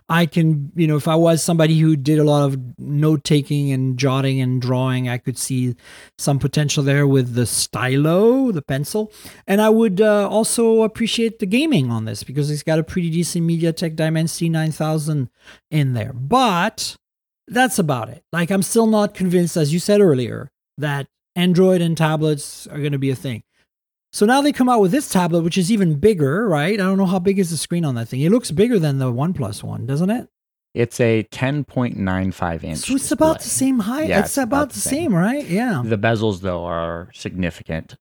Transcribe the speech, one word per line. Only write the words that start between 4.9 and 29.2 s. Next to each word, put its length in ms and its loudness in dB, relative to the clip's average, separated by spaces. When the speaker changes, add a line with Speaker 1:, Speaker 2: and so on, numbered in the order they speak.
Speaker 1:
I 80 -4
could 220 -8
see 360 -2
some 180 0
potential 460 -2
there 240 2
with 260 2
the 140 0
stylo, 1040 2
the 100 -4
pencil. 500 -6
And 140 4
I 80 4
would, 300 4
uh, 300 4
also 540 2
appreciate 560 -2
the 80 -4
gaming 420 2
on 160 -2
this 180 -8
because 280 -4
it's 100 -6
got 160 0
a 60 2
pretty 260 -4
decent 380 -2
MediaTek 480 -2
Dimensity 520 -2
nine 240 0
thousand 600 -2
in 220 0
there. 200 -4
But 840 0
that's 320 0
about 300 -2
it. 220 -20
Like, 200 -2
I'm 100 2
still 240 2
not 300 2
convinced, 420 0
as 160 0
you 60 0
said 220 4
earlier, 500 2
that 300 -6
Android 480 4
and 140 0
tablets 720 -2
are 120 -12
gonna 200 -2
be 100 -2
a 60 0
thing. 280 -8
So 140 0
now 160 4
they 100 2
come 160 0
out 140 4
with 100 4
this 180 0
tablet, 340 2
which 140 -2
is 140 2
even 240 2
bigger, 500 2
right? 280 0
I 100 -2
don't 140 0
know 80 2
how 140 0
big 200 0
is 120 0
the 40 -4
screen 300 -4
on 100 -2
that 140 -6
thing. 100 -6
It 140 2
looks 180 0
bigger 260 2
than 200 0
the 160 0
OnePlus 500 -4